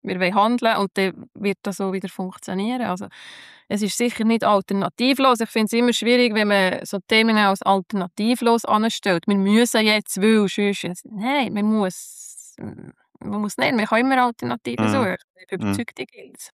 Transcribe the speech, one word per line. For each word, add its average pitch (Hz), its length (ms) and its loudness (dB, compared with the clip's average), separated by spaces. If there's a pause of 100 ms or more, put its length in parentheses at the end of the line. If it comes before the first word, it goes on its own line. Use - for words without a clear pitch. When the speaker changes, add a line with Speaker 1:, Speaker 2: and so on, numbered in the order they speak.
Speaker 1:
wir 190 180 -6
wollen 185 140 0
handeln 226 440 2
und 196 180 -2
dann 190 400 -2
wird 196 260 -2
das 202 160 -6
so 190 160 -4
wieder 190 160 -8
funktionieren. 196 720 -6
Also, 190 260 -6 (640)
es 202 120 -2
ist 208 140 -2
sicher 240 300 -2
nicht 226 180 2
alternativlos. 226 960 2
Ich 226 100 -2
finde 220 180 0
es - 60 -4
immer 233 200 2
schwierig, 240 400 2
wenn 208 160 0
man 190 360 2
so - 120 -8 (100)
Themen 220 300 4
als 196 240 2
alternativlos 208 1040 0
anstellt. 214 600 0
Wir 202 100 2
müssen 214 480 4
jetzt, 214 340 0
weil 214 300 4
sonst, 196 560 -4
nein, 240 480 -4
man 208 120 -2
muss, - 920 -4
man - 360 -14 (260)
muss 208 380 -6
nicht, 294 160 0
man 214 120 0
kann 220 160 2
immer 262 220 2
Alternativen 240 600 -4
Speaker 2:
Mhm. 214 60 2
Speaker 1:
suchen. 208 240 0 (200)
Ich - 120 -20
bin 196 120 -6
Speaker 2:
Mhm. 107 60 -6
Speaker 1:
überzeugt, 101 320 -4
die - 100 -8
gilt's. - 500 -20